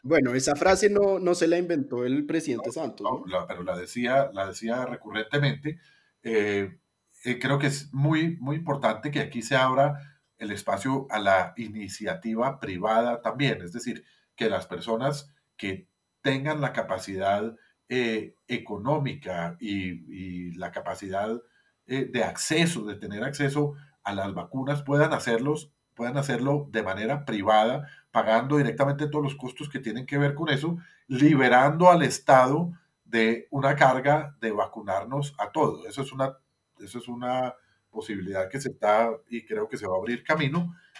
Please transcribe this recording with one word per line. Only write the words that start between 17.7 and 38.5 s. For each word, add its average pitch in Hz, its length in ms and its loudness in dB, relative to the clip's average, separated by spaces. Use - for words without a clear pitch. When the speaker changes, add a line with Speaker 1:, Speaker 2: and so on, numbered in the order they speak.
Speaker 2:
eh, 113 460 -2
económica 104 1120 -4
y, 92 880 -8
y 85 60 -10
la 87 180 -10
capacidad, 101 680 -6
eh, 127 240 -2
de 117 140 0
acceso, 156 640 0
de 101 100 -8
tener 101 260 -8
acceso 143 520 -2
a 101 120 -4
las 98 200 -4
vacunas, 131 480 -4
puedan 147 300 2
hacerlos, 127 600 -2
puedan 120 220 -6
hacerlo 139 540 0
de 110 120 -2
manera 104 420 -2
privada, 110 640 4
pagando 113 460 2
directamente 143 520 0
todos 147 160 -2
los - 120 -4
costos 143 320 -12
que - 100 -8
tienen 113 280 -6
que 143 120 -2
ver 143 160 2
con 156 140 -2
eso, 156 300 0
liberando 139 840 8
al 170 120 8
Estado 143 680 4
de 113 460 2
una 139 260 2
carga 143 640 4
de 113 100 -2
vacunarnos 104 880 -4
a 104 140 -4
todos. 143 340 0
Eso 101 160 -8
es 135 100 -10
una, 151 240 -4
eso 101 180 -14
es 113 80 -12
una 123 480 -4
posibilidad 98 580 -6
que 135 120 -8